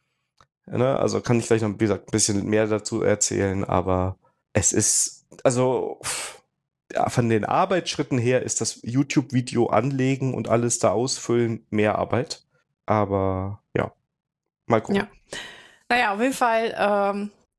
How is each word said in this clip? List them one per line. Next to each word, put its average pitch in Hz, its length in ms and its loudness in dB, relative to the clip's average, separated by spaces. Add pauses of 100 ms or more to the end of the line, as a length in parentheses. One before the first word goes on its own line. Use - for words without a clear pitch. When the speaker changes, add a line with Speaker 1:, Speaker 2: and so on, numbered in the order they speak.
(640)
Speaker 1:
Ne? 123 340 2
Also 104 220 2
kann 120 180 2
ich 117 80 -2
gleich 113 140 4
noch, 107 120 0
wie - 40 -8
gesagt, 101 320 0
ein - 20 -4
bisschen 101 340 2
mehr 107 220 2
dazu 107 340 -2
erzählen, 98 600 0
aber 92 540 0 (360)
es - 200 0
ist, - 520 -2 (180)
also, 123 600 0
pff, - 380 -10 (520)
ja, - 160 0
von 120 200 0
den 110 160 2
Arbeitsschritten 170 720 -2
her 120 260 2
ist - 180 -6
das - 220 -6
YouTube-Video 123 840 0
anlegen 131 640 0
und 113 160 -6
alles 120 300 0
da 107 120 2
ausfüllen 117 800 -2
mehr 104 280 2
Arbeit. 107 460 -4 (420)
Aber 98 760 0 (140)
ja, - 160 -2 (760)
mal 110 140 2
gucken. 202 160 -2
Speaker 2:
Ja. 208 100 -4 (800)
Naja, 240 240 0
auf 202 80 -4
jeden 262 120 2
Fall, 226 440 0
ähm, 202 540 0 (280)